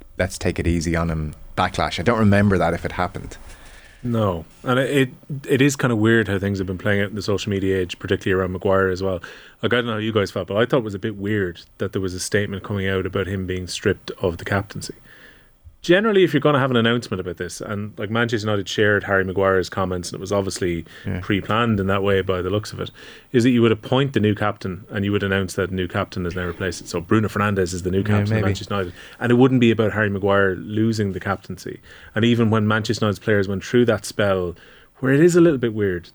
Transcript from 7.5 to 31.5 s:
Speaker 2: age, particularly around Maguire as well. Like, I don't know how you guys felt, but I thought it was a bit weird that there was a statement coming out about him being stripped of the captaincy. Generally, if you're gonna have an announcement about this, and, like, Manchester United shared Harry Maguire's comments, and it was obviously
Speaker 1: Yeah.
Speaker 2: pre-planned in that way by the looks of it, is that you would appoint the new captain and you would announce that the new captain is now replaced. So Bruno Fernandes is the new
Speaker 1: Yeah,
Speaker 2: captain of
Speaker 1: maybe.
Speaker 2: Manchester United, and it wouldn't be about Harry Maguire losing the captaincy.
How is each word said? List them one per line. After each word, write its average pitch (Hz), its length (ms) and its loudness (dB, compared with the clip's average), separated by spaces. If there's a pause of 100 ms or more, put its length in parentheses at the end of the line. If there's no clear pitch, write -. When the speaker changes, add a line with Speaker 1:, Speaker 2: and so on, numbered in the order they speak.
Speaker 2:
age, 87 200 -6
particularly 95 420 0
around 92 100 -2
Maguire 95 380 2
as 90 120 -4
well. 95 200 -4 (400)
Like, 107 120 0
I 120 40 2
don't 120 80 0
know 120 80 -4
how 107 60 -4
you 110 140 -2
guys 101 180 2
felt, 92 180 -6
but 98 80 0
I 117 80 4
thought 139 140 2
it 113 40 -2
was 107 120 -6
a 98 40 -8
bit 107 160 -6
weird 98 460 -2 (160)
that 101 160 -6
there 101 80 -2
was 92 120 -4
a 92 60 -8
statement 98 440 -2
coming 98 240 -4
out 95 180 0
about 95 220 -4
him 95 200 -4
being 92 200 -6
stripped - 440 -2 (100)
of 85 180 0
the - 60 -12
captaincy. 101 500 -4 (840)
Generally, 196 420 4
if 143 100 2
you're 151 60 2
gonna 147 220 4
have 131 100 0
an 123 60 2
announcement 113 420 0
about 90 160 -6
this, 87 240 -10
and, 104 400 -8
like, 101 100 -6
Manchester 113 380 0
United 101 220 -2
shared 104 340 2
Harry 95 220 2
Maguire's 95 440 2
comments, 90 400 -4
and - 80 -10
it - 40 -10
was 95 100 -6
obviously 92 540 -2 (200)
Speaker 1:
Yeah. 92 160 -4
Speaker 2:
pre-planned 107 560 0
in 95 100 0
that 98 160 0
way 98 180 2
by 92 200 -2
the 90 80 -4
looks 104 220 -4
of - 80 -10
it, - 100 -6 (440)
is 120 100 4
that 127 60 4
you 120 120 4
would 113 120 6
appoint 135 400 0
the 107 80 2
new 104 120 2
captain 101 580 -4
and 104 120 -4
you 101 80 0
would 101 120 0
announce 95 320 0
that 92 160 -2
the 95 40 -4
new 92 140 -2
captain 95 360 -4
is 85 120 -6
now 90 80 -4
replaced. 87 420 -6
So 87 140 -4
Bruno 107 260 0
Fernandes 98 460 0
is 90 100 -8
the 90 80 -2
new 95 60 0
Speaker 1:
Yeah, 101 80 0
Speaker 2:
captain 104 180 2
of 104 60 -2
Speaker 1:
maybe. 107 160 0
Speaker 2:
Manchester 98 300 -4
United, 92 180 -4 (260)
and 120 100 -2
it 120 60 6
wouldn't 127 240 4
be 117 120 6
about 107 200 2
Harry 104 180 0
Maguire 98 460 2
losing 107 560 -2
the 92 80 -6
captaincy. - 640 -8 (340)